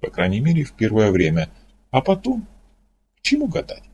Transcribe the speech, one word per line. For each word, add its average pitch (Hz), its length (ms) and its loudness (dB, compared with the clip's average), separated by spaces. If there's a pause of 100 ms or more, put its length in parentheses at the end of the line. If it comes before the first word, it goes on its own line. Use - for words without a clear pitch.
по - 80 -8
крайней 170 320 -2
мере 160 220 2
в - 100 -10
первое 107 380 2
время, 82 380 2 (420)
а 131 100 2
потом, 220 440 -2 (720)
к - 60 -20
чему 294 260 0
гадать? - 360 -8 (100)